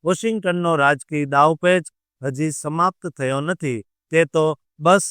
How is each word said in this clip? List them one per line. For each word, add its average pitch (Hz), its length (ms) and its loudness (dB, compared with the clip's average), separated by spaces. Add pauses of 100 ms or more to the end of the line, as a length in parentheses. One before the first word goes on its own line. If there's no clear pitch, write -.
વોશિંગ્ટનનો 175 720 -2
રાજકીય 143 580 0
દાવપેચ 160 500 2 (380)
હજી 143 300 -4
સમાપ્ત 160 500 -4 (140)
થયો 135 240 -2
નથી, 147 440 -6 (280)
તે 160 140 4
તો 156 200 0 (320)
બસ 180 320 4